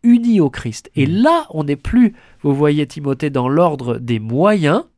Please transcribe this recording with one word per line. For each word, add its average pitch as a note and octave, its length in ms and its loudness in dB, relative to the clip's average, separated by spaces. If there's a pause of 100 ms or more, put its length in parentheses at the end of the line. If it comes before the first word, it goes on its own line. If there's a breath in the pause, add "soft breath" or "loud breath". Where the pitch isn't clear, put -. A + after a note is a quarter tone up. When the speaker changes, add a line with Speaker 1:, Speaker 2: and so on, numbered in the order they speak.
Speaker 1:
unis A#3 340 4
au D3 120 2
Christ. - 440 -10
Et A2 140 0
Speaker 2:
Hmm. F#3+ 140 0
Speaker 1:
là, D#4+ 280 2
on D#3 140 -6
n'est C#3+ 100 -2
plus, A#3 400 2 (280 loud breath)
vous C#3+ 120 0
voyez D3 320 0
Timothée, C#3 440 -6
dans C3 180 -2
l'ordre C3+ 500 -2
des A#2 220 -4
moyens D#3+ 640 0 (140)